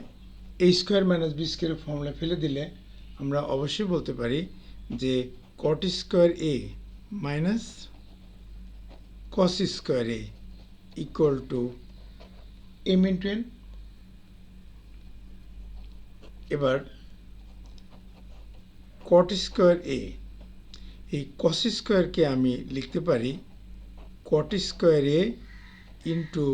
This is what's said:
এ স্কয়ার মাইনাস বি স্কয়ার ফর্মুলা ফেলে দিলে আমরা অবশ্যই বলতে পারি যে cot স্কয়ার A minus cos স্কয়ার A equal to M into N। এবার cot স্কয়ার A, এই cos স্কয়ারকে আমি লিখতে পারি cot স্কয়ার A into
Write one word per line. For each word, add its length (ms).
এ 20
স্কয়ার 320
মাইনাস 300
বি 140
স্কয়ার 200
ফর্মুলা 360
ফেলে 240
দিলে 200
আমরা 180
অবশ্যই 380
বলতে 260
পারি 200
যে 120
cot 200
স্কয়ার 300
A 40
minus 400
cos 200
স্কয়ার 300
A 20
equal 320
to 100
M 20
into 160
N। 40
এবার 220
cot 200
স্কয়ার 300
A, 20
এই 80
cos 180
স্কয়ারকে 440
আমি 200
লিখতে 320
পারি 240
cot 220
স্কয়ার 360
A 20
into 420